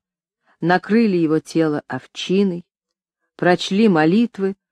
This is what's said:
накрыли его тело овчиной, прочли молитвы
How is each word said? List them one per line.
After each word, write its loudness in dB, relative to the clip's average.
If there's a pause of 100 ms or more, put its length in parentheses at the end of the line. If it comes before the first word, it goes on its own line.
(600)
накрыли 0
его 0
тело -4
овчиной, -4 (680)
прочли 0
молитвы 0 (160)